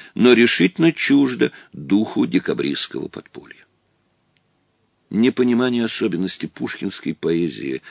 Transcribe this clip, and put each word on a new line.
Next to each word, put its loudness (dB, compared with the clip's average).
но 6
решительно 4
чуждо 2
духу 0
декабристского -4
подполья. -20
Непонимание 2
особенностей -4
пушкинской -8
поэзии -4